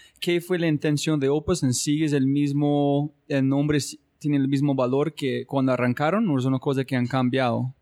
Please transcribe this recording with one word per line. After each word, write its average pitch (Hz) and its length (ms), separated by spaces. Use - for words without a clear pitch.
¿Qué 175 220
fue 175 180
la 170 80
intención 151 520
de 135 100
Opus 156 340
en 127 100
sí? 151 300
¿Es 147 100
el 135 140
mismo, 143 880
el 135 180
nombre 143 300
s-, - 200
tiene 147 180
el 135 100
mismo 139 280
valor 135 400
que 123 320
cuando 131 240
arrancaron 147 580
o 139 80
es 127 80
una 131 140
cosa 135 260
que 135 100
han 123 120
cambiado? 127 760